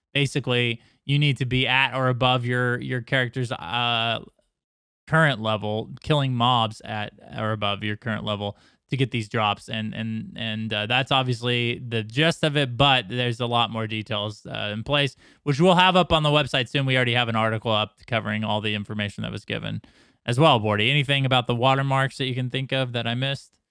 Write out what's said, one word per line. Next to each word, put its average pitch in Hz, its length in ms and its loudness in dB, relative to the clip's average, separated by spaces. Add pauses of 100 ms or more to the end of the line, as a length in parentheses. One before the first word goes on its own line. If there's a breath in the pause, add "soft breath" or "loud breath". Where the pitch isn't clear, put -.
(140)
basically 123 640 0 (240 soft breath)
you 139 140 2
need 147 200 4
to 139 60 -2
be 127 220 0
at 127 260 2
or 131 140 0
above 127 380 2
your, 123 360 0
your 127 200 -6
character's, 123 500 -2
uh, 117 680 -2 (880)
current 147 340 2
level, 107 480 -2 (100)
killing 139 320 0
mobs 120 520 0
at 107 280 -8 (240)
or 110 140 -2
above 104 320 -4
your 107 140 -4
current 110 260 -6
level 104 340 -4 (340 soft breath)
to 139 60 -2
get 127 160 0
these 110 160 -4
drops. 104 400 -2
And, 110 260 -6
and, 110 420 -8
and, 110 360 -6
uh, 104 140 -2
that's 127 260 0
obviously 123 760 0
the 117 160 -2
gist 131 400 0
of 147 140 0
it, 127 200 0
but 131 320 4
there's 120 300 -2
a 123 80 -2
lot 117 240 2
more 113 160 -4
details, 107 600 -6
uh, 107 260 -6
in 107 100 -6
place, 143 320 0 (300 soft breath)
which 143 160 0
we'll 180 160 8
have 185 180 6
up 180 180 4
on 156 120 4
the 147 60 2
website 143 380 2
soon. 139 180 0
We 131 100 2
already 120 180 2
have 120 140 2
an 113 80 -2
article 110 340 0
up 107 240 0 (140)
covering 107 340 -2
all 107 180 -2
the 107 140 -2
information 104 480 -6
that 110 80 -6
was 107 140 -10
given 110 360 -6 (460 soft breath)
as 120 140 0
well, 147 180 6
Bordy. 107 320 2
Anything 139 340 2
about 127 220 2
the 123 80 0
watermarks 135 640 0
that 139 60 -4
you 127 100 -4
can 127 160 -4
think 135 220 -6
of 131 200 -2
that 117 140 -4
I 117 80 -2
missed? 135 420 -6 (140)